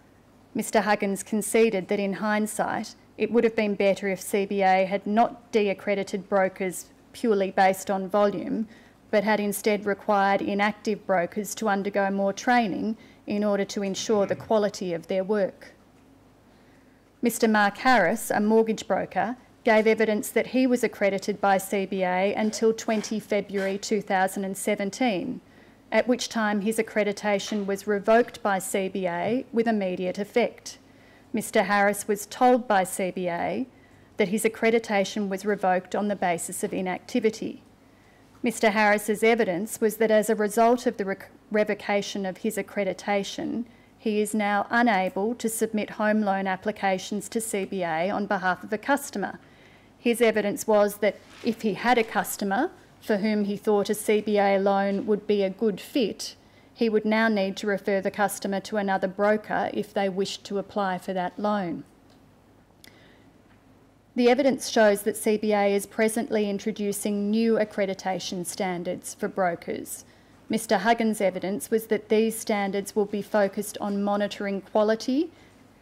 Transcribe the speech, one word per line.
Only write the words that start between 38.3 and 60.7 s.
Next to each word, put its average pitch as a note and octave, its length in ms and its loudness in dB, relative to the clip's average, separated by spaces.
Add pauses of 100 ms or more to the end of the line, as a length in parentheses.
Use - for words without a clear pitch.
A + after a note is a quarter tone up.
Mister A3+ 280 2
Harris's G#3 540 2
evidence G#3+ 580 2
was G#3+ 160 0
that A3 120 2
as G#3+ 200 4
a A3+ 60 4
result A3+ 520 2
of A#3 80 -2
the G3+ 100 -4
rec-, F#3+ 240 -6 (220)
revocation G3+ 720 -2
of F#3 120 -6
his G#3+ 200 -4
accreditation, G3+ 1080 -4 (320)
he G#3+ 240 -2
is G#3 120 -2
now G#3 360 0
unable G#3 640 2
to A3+ 140 -4
submit A3 420 -4
home G#3+ 300 2
loan G3 260 0
applications F#3+ 840 -2
to A3+ 120 -2
C G3 240 -4
B F#3+ 180 -6
A E3+ 260 -2
on G3+ 160 -2
behalf F#3 380 0
of G3+ 80 -8
a G#3+ 60 -4
customer. - 640 -4 (580)
His A#3 240 2
evidence G#3 440 2
was G#3 340 4
that G3+ 180 2 (260)
if A3+ 180 -2
he G#3+ 120 0
had A#3 240 2
a A3+ 80 2
customer G#3 640 -2 (300)
for G#3+ 160 0
whom G#3 260 0
he G3+ 140 -2
thought G#3 320 2
a G#3+ 40 2
C G#3 280 2
B G#3 160 0
A G3 200 4
loan G3 480 2
would G#3 220 -2
be G#3 160 2
a F#3+ 60 0
good G3+ 320 -2
fit, - 540 -4 (380)
he A#3 140 0
would G#3+ 160 2
now A3 240 2
need G3 300 0
to G#3+ 100 -6
refer G3 320 0
the G3 100 0
customer G3 520 -2
to - 160 -6
another G3 320 0
broker G3+ 640 0
if G#3 200 -6
they G3 140 0
wished G3 380 -4
to G3+ 140 -4
apply F#3+ 380 -4